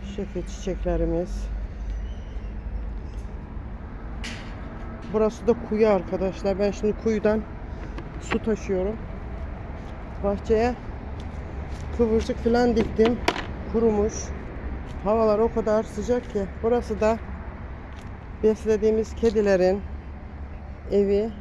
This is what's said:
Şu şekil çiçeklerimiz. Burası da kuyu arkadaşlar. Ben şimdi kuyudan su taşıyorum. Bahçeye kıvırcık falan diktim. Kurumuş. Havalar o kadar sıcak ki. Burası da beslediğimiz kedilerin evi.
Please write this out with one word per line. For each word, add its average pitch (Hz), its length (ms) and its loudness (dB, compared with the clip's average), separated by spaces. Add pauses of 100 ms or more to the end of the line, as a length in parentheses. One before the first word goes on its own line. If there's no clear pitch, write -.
Şu 202 120 -8
şekil 185 320 -6
çiçeklerimiz. 170 1000 -2 (3750)
Burası 214 340 2
da 226 80 6 (140)
kuyu 214 180 6
arkadaşlar. 190 720 2
Ben 202 120 4
şimdi 208 220 0 (100)
kuyudan 214 380 4 (800)
su - 220 -2
taşıyorum. 196 520 0 (1300)
Bahçeye 220 520 4 (1200)
kıvırcık 226 400 4
falan 240 380 4
diktim. 220 420 4 (560)
Kurumuş. 220 400 4 (920)
Havalar 214 360 6
o 226 140 4
kadar 220 300 4
sıcak 214 500 0
ki. 202 120 2 (180)
Burası 226 380 2
da 220 160 6 (1300)
beslediğimiz 220 720 4
kedilerin 196 680 4 (1080)
evi. 202 380 4 (120)